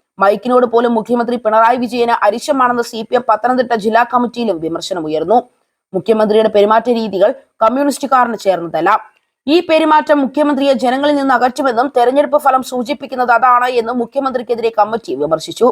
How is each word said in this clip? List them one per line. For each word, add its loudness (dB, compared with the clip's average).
മൈക്കിനോട് 2
പോലും 0
മുഖ്യമന്ത്രി -2
പിണറായി 2
വിജയന് -2
അരിശമാണെന്ന് 0
സി -8
പി -2
എം -2
പത്തനംതിട്ട 0
ജില്ലാ 2
കമ്മിറ്റിയിലും -2
വിമർശനമുയർന്നു. -2
മുഖ്യമന്ത്രിയുടെ 0
പെരുമാറ്റ 2
രീതികൾ 0
കമ്മ്യൂണിസ്റ്റുകാരന് 0
ചേർന്നതല്ല. -2
ഈ 2
പെരുമാറ്റം 2
മുഖ്യമന്ത്രിയെ 0
ജനങ്ങളിൽ 0
നിന്ന് 0
അകറ്റുമെന്നും 0
തെരഞ്ഞെടുപ്പ് 2
ഫലം 2
സൂചിപ്പിക്കുന്നത് -4
അതാണ് 2
എന്നും -4
മുഖ്യമന്ത്രിക്കെതിരെ -4
കമ്മിറ്റി -2
വിമർശിച്ചു. -2